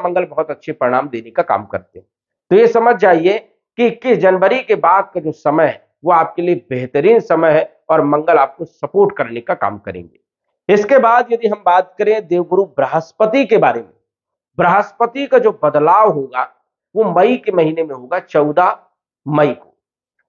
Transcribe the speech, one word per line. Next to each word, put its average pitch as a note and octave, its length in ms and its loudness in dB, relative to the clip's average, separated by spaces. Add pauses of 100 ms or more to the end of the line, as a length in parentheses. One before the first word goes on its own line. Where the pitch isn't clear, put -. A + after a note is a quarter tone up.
मंगल F3+ 220 -4
बहुत D3+ 260 -6
अच्छे - 220 -14
परिणाम C3 360 -2
देने A2+ 220 -12
का E3+ 120 -2
काम G2+ 220 -4
करते F#2+ 340 -14
हैं। - 80 -20 (440)
तो F3+ 40 6
ये A3+ 140 6
समझ A#3 280 2
जाइए F3+ 400 2 (400)
कि A#3 100 2
इक्कीस A3+ 320 -2
जनवरी F#3 420 2
के A3 160 -2
बाद F#3+ 360 0
का F3+ 60 -6
जो D#3 140 -6
समय D#3 320 0
है B2 180 -4 (200)
वो E3 100 0
आपके D#3+ 280 0
लिए F3 140 -2 (140)
बेहतरीन C#3+ 520 0
समय D#3+ 300 0
है D#3 120 2 (260)
और D#3 160 2
मंगल D3+ 320 0
आपको D3+ 280 -2
सपोर्ट G3 520 -2
करने A#2 240 -6
का F3+ 140 -6
काम G2+ 240 -4
करेंगे। - 920 -10
इसके G#3 260 2
बाद A#3+ 340 2
यदि A#3 140 -2
हम G3+ 180 -6
बात F#3 320 0
करें G#3 300 -2
देवगुरु F3 460 -2
बृहस्पति G#3 720 -2
के G3 120 2
बारे A#2+ 220 0
में, G2+ 100 -16 (680)
बृहस्पति G#3 680 -2
का C4 100 2
जो G#3+ 140 2 (120)
बदलाव D#3+ 480 2
होगा C3 380 -6 (460)
वो G#3+ 160 2
मई G#3+ 260 2
के A3 140 -8
महीने E3 320 0
में D3 120 -10
होगा, B2+ 240 -8
चौदह D#3 560 0 (500)
मई D3 240 2
को। - 240 -12 (560)